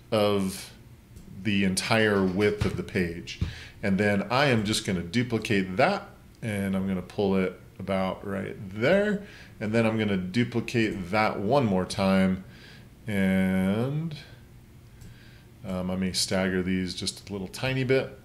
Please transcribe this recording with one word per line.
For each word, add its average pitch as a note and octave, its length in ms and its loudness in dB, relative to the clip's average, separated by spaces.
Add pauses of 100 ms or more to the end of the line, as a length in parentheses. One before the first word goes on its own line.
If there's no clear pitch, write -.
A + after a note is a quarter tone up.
of G2+ 600 0 (720)
the G2+ 220 2
entire G2+ 580 2
width G2 420 2
of F#2 120 -2
the F2+ 60 -4
page. F2 580 -4 (420)
And G2 140 2
then G2+ 340 2
I C#3 140 4
am A2+ 180 2
just G#2+ 220 -2
gonna F2+ 180 -2
duplicate G2+ 720 0
that, F3+ 340 2 (320)
and G2 360 -2
I'm F#2+ 100 -2
gonna F#2 140 -2
pull G2 340 0
it F#2 240 0 (180)
about F#2+ 480 -2
right G2 300 -8 (180)
there. G3 500 2 (360)
And G#2+ 140 -2
then A#2 120 4
I'm A2 140 2
gonna G2+ 180 2
duplicate A2 920 0
that G#2+ 280 2
one A#2+ 260 2
more F#2 180 2
time. F#2+ 640 2 (600)
And, G2 1120 0 (1500)
um, F#2 240 -4
I F#2 60 -2
may F#2 180 0
stagger F#2 480 0
these F#2 320 -2
just - 340 -8
a G2 60 -10
little F#2+ 140 -8
tiny C3 360 -4
bit. B2+ 420 0